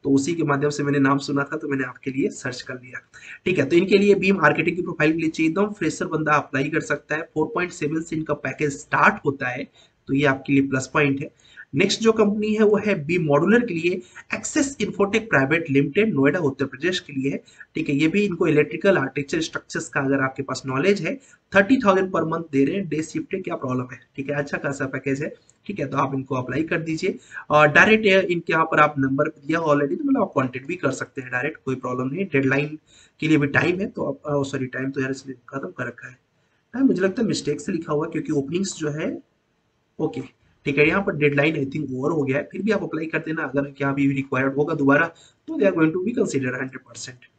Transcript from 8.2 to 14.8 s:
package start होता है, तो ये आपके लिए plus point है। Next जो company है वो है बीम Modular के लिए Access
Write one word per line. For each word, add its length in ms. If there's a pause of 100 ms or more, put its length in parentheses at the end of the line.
package 380
start 540
होता 240
है, 180 (400)
तो 60
ये 120
आपके 280
लिए 140
plus 260
point 280
है। 140 (400)
Next 260
जो 100
company 420
है 100
वो 140
है 160 (120)
बीम 200
Modular 400
के 80
लिए 280 (340)
Access 320 (140)